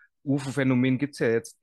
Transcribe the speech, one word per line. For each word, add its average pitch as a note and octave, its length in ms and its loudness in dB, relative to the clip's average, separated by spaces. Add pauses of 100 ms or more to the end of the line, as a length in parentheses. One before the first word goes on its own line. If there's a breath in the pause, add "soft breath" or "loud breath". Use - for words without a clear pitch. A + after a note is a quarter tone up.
(240 soft breath)
ufo-Phänomen C3 760 0
gibt's C#3+ 200 -4
ja C3 100 0
jetzt - 340 -2